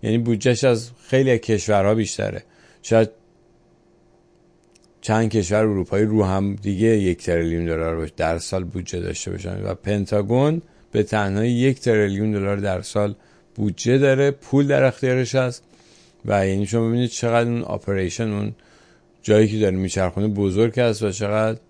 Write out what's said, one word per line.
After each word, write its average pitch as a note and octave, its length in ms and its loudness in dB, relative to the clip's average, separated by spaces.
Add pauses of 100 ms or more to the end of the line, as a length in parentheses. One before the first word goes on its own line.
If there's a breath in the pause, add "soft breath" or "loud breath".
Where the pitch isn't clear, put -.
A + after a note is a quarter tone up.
یعنی A2+ 160 0
بودجهش A#2 460 0
از A#2 260 0 (180)
خیلی C3+ 220 2
از A#2+ 80 4
کشورها G#2 560 2
بیشتره، G#2 480 -4 (400 soft breath)
شاید A2+ 280 4 (1900)
چند A2 300 0
کشور G#2 280 0
اروپایی G#2 460 0
رو G#2+ 200 2
هم G2 300 0
دیگه G2+ 320 0
یک G2 380 2
تریلیون E2+ 400 0
دلار E2 320 -2
باشه D#2+ 200 -6
در E2 220 -2
سال F#2 260 -6
بودجه F2 360 -8
داشته F2 300 -8
باشن F#2 320 -8
و G2 120 -4
پنتاگون G#2+ 880 0 (300 soft breath)
به A2 100 2
تنهایی G#2 500 0
یک B2+ 280 0
تریلیون G#2+ 520 0
دلار G2+ 240 -2
در G2 240 -4
سال G#2 340 -4 (400 soft breath)
بودجه G#2+ 440 0
داره، C#3 320 4
پول C#3 360 0
در C3+ 180 4
اختیارش B2+ 500 0
هست B2+ 300 -2 (600 soft breath)
و G2+ 220 2
یعنی G2 200 0
شما A2+ 220 0
ببینید A#2+ 220 0
چقدر A#2 400 0
اون A#2 120 -4
اپریشن، G2 680 -4
اون G#2 220 -4 (680 soft breath)
جایی G#2+ 260 6
که A2 100 -2
داره G2 180 2
میچرخونه F#2+ 520 -2
بزرگ G2+ 500 0
است A2+ 240 0
و G#2 80 0
چقدر G#2+ 480 -2 (120)